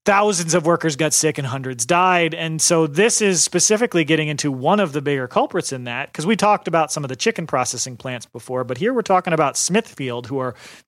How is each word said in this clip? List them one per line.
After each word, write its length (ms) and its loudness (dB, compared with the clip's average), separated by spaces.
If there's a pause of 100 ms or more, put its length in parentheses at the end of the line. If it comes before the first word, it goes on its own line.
thousands 500 2
of 100 2
workers 320 2
got 160 0
sick 240 0
and 100 -4
hundreds 380 -6
died. 480 2
And 280 -6
so 260 4
this 340 2
is 220 2
specifically 600 2
getting 260 2
into 220 -2
one 300 2
of 120 0
the 80 -2
bigger 260 -2
culprits 440 -2
in 120 -8
that, 280 -8
'cause 140 -8
we 100 4
talked 320 2
about 240 0
some 140 -6
of 40 -8
the 60 -6
chicken 320 -2
processing 480 -4
plants 300 -10
before, 400 -8
but 140 -6
here 140 0
we're 100 0
talking 280 2
about 240 2
Smithfield, 720 -2
who 120 -4
are, 160 -4 (320)